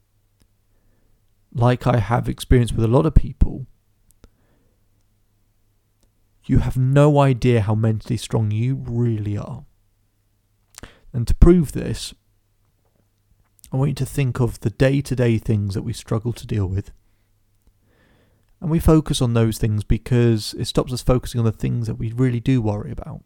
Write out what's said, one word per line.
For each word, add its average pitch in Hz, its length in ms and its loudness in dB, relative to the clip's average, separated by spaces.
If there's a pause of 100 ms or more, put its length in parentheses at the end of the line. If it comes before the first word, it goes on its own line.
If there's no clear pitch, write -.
(1500)
like 123 320 0
I 123 140 2
have 117 280 -2
experienced 127 460 0
with 110 100 0
a 113 40 2
lot 139 180 4
of 156 80 0
people, - 540 0 (2750)
you 135 120 2
have - 180 0
no 143 440 4
idea 123 420 2
how 107 140 0
mentally 110 420 -2
strong 113 320 -2
you 117 260 -2
really 117 600 -4
are. - 280 -12 (1500)
And 120 140 -4
to - 80 2
prove 170 380 6
this, - 420 -8 (1600)
I 131 40 -4
want 143 120 0
you 143 60 -6
to 131 100 -6
think 131 360 -2
of 113 200 -2
the 120 80 -2
day-to-day 127 680 0
things 104 380 -2
that - 80 -6
we 117 100 -8
struggle 113 400 -6
to - 120 -16
deal 104 220 -4
with. 95 240 -6 (1700)
And 175 100 -6
we 160 100 0
focus 156 420 4
on 120 120 0
those 113 240 2
things 107 280 -2
because 117 720 0
it 117 100 -8
stops - 260 -2
us 123 100 -6
focusing 127 380 0
on 113 60 0
the 110 80 0
things 120 340 -4
that 113 80 -6
we 120 160 -8
really 120 300 -2
do 131 200 0
worry 107 300 -6
about, - 340 -14